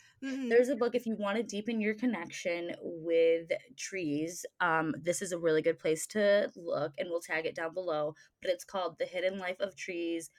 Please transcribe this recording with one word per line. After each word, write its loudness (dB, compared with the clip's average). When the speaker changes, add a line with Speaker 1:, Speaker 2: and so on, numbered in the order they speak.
Speaker 1:
Mm-hmm. -4
Speaker 2:
There's 6
a 2
book, 0
if 0
you -2
wanna -2
deepen -4
your 0
connection -4
with 4
trees, -4
um, 4
this 0
is -4
a -4
really 4
good 2
place 0
to 4
look, -2
and -4
we'll -2
tag -2
it -4
down -4
below. -2
But -2
it's 0
called -4
The -2
Hidden -2
Life -6
of -4
Trees, -6